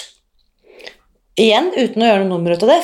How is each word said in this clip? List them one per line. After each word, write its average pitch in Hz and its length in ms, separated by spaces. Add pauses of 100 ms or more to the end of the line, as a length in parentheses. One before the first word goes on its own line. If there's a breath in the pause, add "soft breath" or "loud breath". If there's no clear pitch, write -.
(1400 loud breath)
igjen 226 400
uten 220 260
å 233 40
gjøre 202 180
noe 190 140
nummer 170 180
ut 175 80
av 226 60
det, 330 140